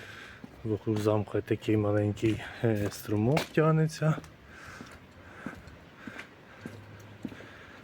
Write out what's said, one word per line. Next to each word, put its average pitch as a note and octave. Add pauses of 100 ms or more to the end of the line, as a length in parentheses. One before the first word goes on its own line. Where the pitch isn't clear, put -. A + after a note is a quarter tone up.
(640)
Вокруг A2
замка G#2+
такий G#2+
маленький, G#2 (240)
е, G#2
струмок G#2+
тягнеться. D#3 (3750)